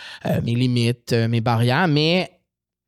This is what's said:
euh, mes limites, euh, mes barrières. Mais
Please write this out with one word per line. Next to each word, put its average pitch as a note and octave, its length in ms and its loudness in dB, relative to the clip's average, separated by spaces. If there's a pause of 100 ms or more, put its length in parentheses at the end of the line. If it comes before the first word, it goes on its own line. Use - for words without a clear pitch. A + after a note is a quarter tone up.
(260)
euh, D#3+ 180 0
mes A#2 100 -2
limites, A#2+ 600 0
euh, A2+ 120 2
mes A#2 140 0
barrières. B2 480 2
Mais D#3 420 0 (580)